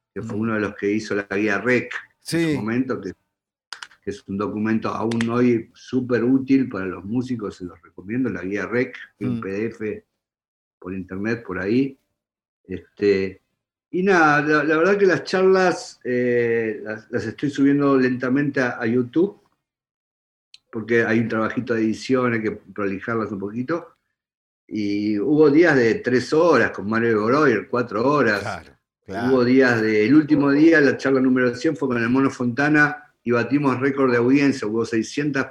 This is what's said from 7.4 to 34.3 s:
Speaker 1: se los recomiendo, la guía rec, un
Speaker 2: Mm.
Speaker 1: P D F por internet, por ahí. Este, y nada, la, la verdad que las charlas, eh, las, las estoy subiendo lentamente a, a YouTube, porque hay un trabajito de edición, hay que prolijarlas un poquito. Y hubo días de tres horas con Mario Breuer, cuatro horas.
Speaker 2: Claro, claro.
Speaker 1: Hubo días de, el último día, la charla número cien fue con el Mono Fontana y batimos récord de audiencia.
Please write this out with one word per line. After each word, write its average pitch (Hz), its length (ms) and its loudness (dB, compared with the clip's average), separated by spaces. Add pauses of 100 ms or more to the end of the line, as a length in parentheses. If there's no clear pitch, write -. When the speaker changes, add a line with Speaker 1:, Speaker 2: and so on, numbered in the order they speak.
Speaker 1:
se 92 80 -14
los 87 180 -16
recomiendo, 110 480 -6
la 90 120 -8
guía 95 240 -6
rec, 120 300 -4 (240)
un 117 180 -4
Speaker 2:
Mm. - 20 -8
Speaker 1:
P 98 100 -8
D 104 160 -4
F 107 380 -10 (760)
por 92 160 -12
internet, 98 500 -6
por 92 140 -8
ahí. 123 400 -2 (680)
Este, 95 760 -4 (480)
y 180 120 -2
nada, 160 400 4
la, 151 220 2
la 156 140 2
verdad 190 200 2
que 196 80 4
las 160 180 2
charlas, 190 800 0
eh, 120 800 0
las, 110 280 -12
las 110 160 -4
estoy 135 240 -4
subiendo 143 460 2
lentamente 131 640 0
a, 120 200 -2
a 120 60 -4
YouTube, 127 540 -2 (1300)
porque 113 320 0
hay 110 160 2
un 110 80 -2
trabajito 110 460 -4
de 110 80 0
edición, 120 500 0
hay 110 100 -2
que 104 100 -2
prolijarlas 101 800 -6
un 95 60 -6
poquito. 123 560 -8 (720)
Y 104 520 -2
hubo 147 320 4
días 156 260 6
de 113 200 4
tres 120 360 -2
horas 151 380 4
con 98 180 -8
Mario 113 380 0
Breuer, 127 420 2
cuatro 120 420 -2
horas. 113 300 0
Speaker 2:
Claro, 92 320 -10 (320)
claro. 101 300 -6
Speaker 1:
Hubo 123 100 4
días 123 380 4
de, 107 240 2
el 127 80 4
último 143 360 4
día, 156 300 6
la 127 160 4
charla 131 240 0
número 127 340 2
cien 156 220 -2
fue 139 120 -4
con 120 140 -2
el 113 60 0
Mono 135 220 2
Fontana 143 840 0 (100)
y 117 80 -4
batimos 120 480 0
récord 135 320 0
de 120 60 2
audiencia. 131 500 2